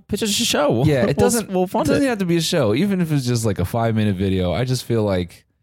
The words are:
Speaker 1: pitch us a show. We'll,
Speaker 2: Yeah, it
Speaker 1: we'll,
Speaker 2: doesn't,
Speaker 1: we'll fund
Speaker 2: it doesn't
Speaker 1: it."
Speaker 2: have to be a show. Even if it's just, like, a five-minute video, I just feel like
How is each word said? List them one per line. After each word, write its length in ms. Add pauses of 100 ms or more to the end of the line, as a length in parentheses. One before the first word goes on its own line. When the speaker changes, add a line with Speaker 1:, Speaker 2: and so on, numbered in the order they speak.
Speaker 1:
pitch 160
us 60
a 140
show. 280
We'll, 160
Speaker 2:
Yeah, 140
it 40
Speaker 1:
we'll, 80
Speaker 2:
doesn't, 360
Speaker 1:
we'll 180
fund 180
Speaker 2:
it 60
doesn't 120
Speaker 1:
it." 40
Speaker 2:
have 100
to 80
be 100
a 60
show. 320
Even 260
if 120
it's 120
just, 220
like, 140
a 40
five-minute 520
video, 360
I 120
just 200
feel 200
like 400 (180)